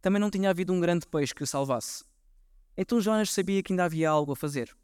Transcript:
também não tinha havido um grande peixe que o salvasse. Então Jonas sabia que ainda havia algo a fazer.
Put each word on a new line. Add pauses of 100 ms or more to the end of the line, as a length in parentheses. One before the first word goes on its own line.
também
não
tinha
havido
um
grande
peixe
que
o
salvasse. (760)
Então
Jonas
sabia
que
ainda
havia
algo
a
fazer.